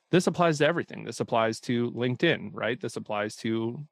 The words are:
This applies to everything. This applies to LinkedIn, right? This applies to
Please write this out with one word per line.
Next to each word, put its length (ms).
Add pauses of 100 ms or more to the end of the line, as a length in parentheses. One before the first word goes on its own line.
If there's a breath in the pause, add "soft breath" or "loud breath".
(100)
This 160
applies 320
to 80
everything. 380
This 160
applies 400
to 320
LinkedIn, 600
right? 280
This 160
applies 400
to 560